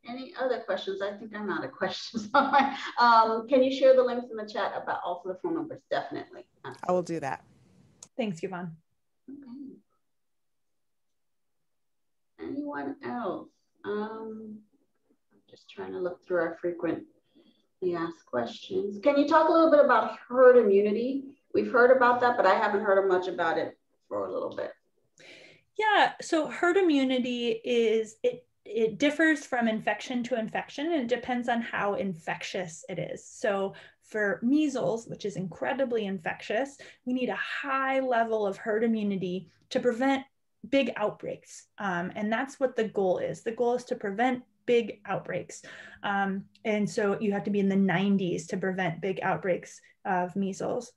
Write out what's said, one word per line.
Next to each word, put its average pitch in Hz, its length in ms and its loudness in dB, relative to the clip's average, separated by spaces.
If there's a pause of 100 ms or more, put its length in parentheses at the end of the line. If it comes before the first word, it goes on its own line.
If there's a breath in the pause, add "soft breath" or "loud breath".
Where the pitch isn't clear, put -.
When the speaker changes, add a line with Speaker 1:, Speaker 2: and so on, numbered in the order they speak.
Speaker 1:
Any 254 320 -12
other 240 200 -2
questions? 196 420 -6
I 202 100 -4
think 214 240 -14
I'm 208 140 -6
out 160 140 -4
of 131 80 -10
questions. - 600 -6
<laughs> - 680 4
Um, 226 480 6
can 262 160 6
you 269 140 6
share 262 180 10
the 254 80 8
links 240 280 -2
in 220 60 -10
the 208 140 -10
chat 214 240 -4
about - 300 -4
also - 240 -6
the 185 140 -6
phone 165 120 -2
numbers? - 360 -6
Definitely. - 560 -8 (180)
Speaker 2:
I 139 280 -6
will 180 100 2
do 170 180 -6
that. 135 240 -8 (720)
Speaker 3:
Thanks, 208 260 -4
Yvonne. 180 320 -10 (560)
Speaker 1:
Okay. 277 460 -16 (2750)
Anyone 285 640 -8
else? 240 460 -8 (340)
Um, 220 720 -8 (760)
I'm - 80 -20 (100)
just - 180 -20
trying 190 240 -14
to 185 60 -8
look 180 280 -6
through 180 120 -2
our 165 220 -2
frequently 170 440 -4 (920 soft breath)
asked 165 300 -8
questions. - 800 -6
Can 285 160 4
you 285 100 2
talk 320 220 6
a - 20 4
little 330 180 6
bit 285 140 8
about 226 320 2 (100)
herd 247 300 10
immunity? 214 680 4 (280)
We've 214 180 0
heard 247 240 8
about 240 280 4
that, 240 160 2
but 190 80 4
I 196 80 6
haven't 208 280 0
heard 196 240 4
much 180 220 2
about 165 300 -2
it - 200 -6 (300)
for - 180 -4
a 90 60 -8
little 85 240 -6
bit. - 160 -8 (1080 loud breath)
Speaker 3:
Yeah, 403 340 4 (100)
so 311 260 0
herd 349 300 2
immunity 254 840 2
is, 226 600 0
it, 247 220 -2 (200)
it 220 340 -2
differs 294 480 2
from 240 200 0
infection 240 580 -2
to 233 140 -4
infection, 277 540 -4
and 294 100 0
it 233 60 -6
depends 240 400 -2
on 240 140 0
how 202 320 -2
infectious 175 960 -8
it 175 80 -8
is. - 280 -10
So 196 480 -4 (280 loud breath)
for 208 400 -2
measles, 247 640 0
which - 160 -12
is 202 120 -6
incredibly 240 680 -4
infectious, 196 720 -4 (300 loud breath)
we 254 80 -2
need 247 160 -2
a 190 60 -4
high 269 640 -2
level 226 460 0
of 190 120 -4
herd 220 260 -2
immunity 196 640 -2 (220 soft breath)
to 254 100 0
prevent 262 440 0 (440)
big 277 280 2
outbreaks. - 720 -8 (100)
Um, 180 360 -4
and 214 160 -4
that's 262 300 -4
what 254 160 -2
the 220 120 -2
goal 185 300 0
is. 165 240 -6
The 233 100 -6
goal 240 220 0
is 247 100 -4
to - 120 -6
prevent 240 460 -2 (240)
big 240 400 0
outbreaks. 175 560 -8 (400 loud breath)
Um, 196 420 -2 (200)
and 208 260 0
so 202 300 0
you 208 120 0
have 202 120 -2
to 214 60 -4
be 202 100 0
in 196 100 2
the 190 60 2
nineties 185 720 2
to 196 100 -4
prevent 180 420 -2
big 190 220 -4
outbreaks 175 580 -4 (240 soft breath)
of 180 320 -2
measles. 196 600 -4